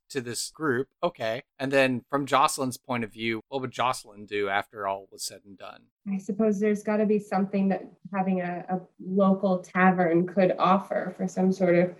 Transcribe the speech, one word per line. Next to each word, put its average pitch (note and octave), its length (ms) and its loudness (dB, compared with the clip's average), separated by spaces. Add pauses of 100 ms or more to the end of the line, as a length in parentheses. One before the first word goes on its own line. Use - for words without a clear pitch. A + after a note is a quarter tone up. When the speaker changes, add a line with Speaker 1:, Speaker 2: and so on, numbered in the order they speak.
Speaker 1:
to C#3 120 -6
this A#2 300 -8
group. C3+ 380 -2 (120)
Okay. B2 400 -4 (160)
And C3+ 140 -6
then C3 380 2
from C#3+ 180 -2
Jocelyn's C3+ 500 2
point A#2+ 280 -6
of G2+ 80 -10
view, A2+ 340 -4
what C3+ 140 -6
would B2 100 -6
Jocelyn A2+ 540 -4
do G2+ 240 -2
after G2+ 360 -4
all G2 260 -6
was G#2 120 -14
said G2 220 -12
and G2 120 -20
done? - 280 -18 (260)
Speaker 2:
I G3 60 -2
suppose G#3 420 -2
there's G#3 240 0
gotta G#3+ 220 0
be G#3 140 2
something G3 500 -2
that - 200 -4 (240)
having F#3 280 -2
a, F3 280 -8
a F3+ 120 -4 (220)
local F#3+ 560 2
tavern F3+ 680 4
could F#3 320 2
offer F#3 580 0
for F#3 100 -4
some F#3 260 2
sort F3 220 2
of F3 240 4